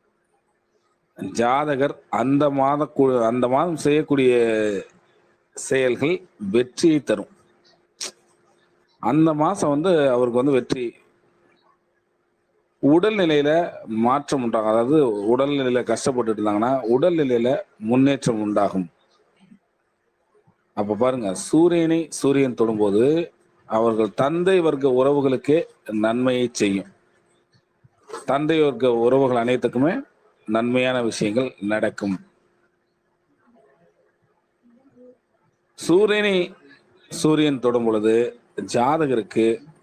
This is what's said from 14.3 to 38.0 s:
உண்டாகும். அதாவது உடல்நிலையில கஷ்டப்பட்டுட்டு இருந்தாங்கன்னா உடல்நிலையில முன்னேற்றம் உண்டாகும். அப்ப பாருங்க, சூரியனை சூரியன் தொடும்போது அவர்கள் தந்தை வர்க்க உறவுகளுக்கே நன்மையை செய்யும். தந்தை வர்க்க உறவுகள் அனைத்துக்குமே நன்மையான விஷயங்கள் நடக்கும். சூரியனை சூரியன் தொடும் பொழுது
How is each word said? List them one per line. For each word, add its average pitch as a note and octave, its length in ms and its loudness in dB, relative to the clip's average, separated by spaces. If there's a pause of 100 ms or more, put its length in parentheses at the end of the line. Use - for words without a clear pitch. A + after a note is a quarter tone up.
உண்டாகும். A2 280 0
அதாவது A#2+ 280 2 (300)
உடல்நிலையில B2+ 540 0
கஷ்டப்பட்டுட்டு A2+ 580 -2
இருந்தாங்கன்னா G#2+ 300 0 (200)
உடல்நிலையில C3 600 2 (280)
முன்னேற்றம் B2+ 640 0
உண்டாகும். G2+ 460 -2 (1900)
அப்ப G#2 260 -4
பாருங்க, B2 320 -2
சூரியனை E3 640 2 (100)
சூரியன் C3+ 500 0
தொடும்போது G#2+ 440 2 (640)
அவர்கள் A2 540 0
தந்தை F3 380 0
வர்க்க C#3+ 280 0
உறவுகளுக்கே C#3 720 2 (460)
நன்மையை B2 480 0
செய்யும். G2 380 -2 (1300)
தந்தை D3+ 360 0
வர்க்க B2+ 340 2
உறவுகள் B2 500 2
அனைத்துக்குமே B2 480 0 (560)
நன்மையான B2 540 0
விஷயங்கள் A2+ 580 -2
நடக்கும். G#2 560 -4 (3500)
சூரியனை G3+ 580 2 (760)
சூரியன் D3+ 540 0
தொடும் A#2+ 200 0
பொழுது A2 300 2 (580)